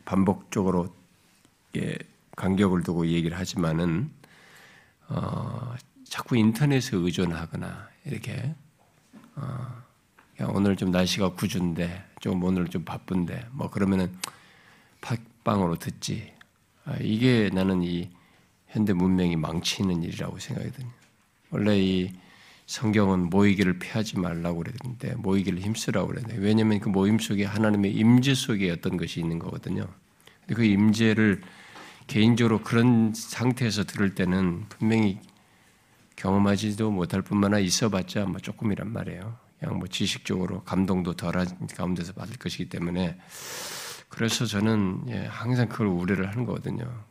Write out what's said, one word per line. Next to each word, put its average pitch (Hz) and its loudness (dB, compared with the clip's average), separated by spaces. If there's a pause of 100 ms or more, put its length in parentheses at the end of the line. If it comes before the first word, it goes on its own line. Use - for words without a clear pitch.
반복적으로, 95 2 (840)
예, - -4 (380)
간격을 92 2
두고 85 0
얘기를 82 0
하지만은, 87 0 (1000)
어, - -6 (300)
자꾸 - -2
인터넷에 117 4
의존하거나 90 -2 (160)
이렇게, 113 -6 (800)
어, 123 -10 (580)
"야, - -2
오늘 98 2
좀 92 0
날씨가 90 2
구준데, 87 -2 (160)
좀 95 -2
오늘 90 0
좀 80 -6
바쁜데," 87 -6
뭐 127 -6
그러면은 95 0 (920)
팟빵으로 98 -2
듣지. - -8 (520)
아, 143 -6
이게 110 4
나는 95 2
이 87 -4 (580)
현대 104 0
문명이 90 4
망치는 82 -2
일이라고 87 -8
생각이 - -8
듭니다. 123 -14 (520)
원래 107 2
이 95 2 (540)
성경은 98 2
모이기를 92 4
피하지 107 -4
말라고 85 -2
그랬는데 - -8
모이기를 92 0
힘쓰라고 101 -2
그랬는데, - -6
왜냐면 107 4
그 - -4
모임 101 4
속에 101 -2
하나님의 101 2
임재 123 6
속에 98 0
어떤 90 -2
것이 85 -4
있는 82 -2
거거든요. 92 -6 (540)
근데 - -6
그 117 2
임재를 107 4 (680)
개인적으로 113 4
그런 117 4
상태에서 117 -2
들을 98 0
때는 92 0
분명히 110 2 (960)
경험하지도 101 2
못할 95 -2
뿐만 101 2
아니라 104 4
있어봤자 98 0
뭐 92 -6
조금이란 104 -4
말이에요. 90 -8 (220)
그냥 98 -4
뭐 92 -6
지식적으로 92 -4
감동도 92 0
덜한 90 -4
가운데서 90 -4
받을 95 -12
것이기 90 -8
때문에. 87 -4 (880)
그래서 113 -2
저는, 104 0
예, 98 -6
항상 117 0
그걸 - -2
우려를 92 0
하는 117 -4
거거든요. - -6 (200)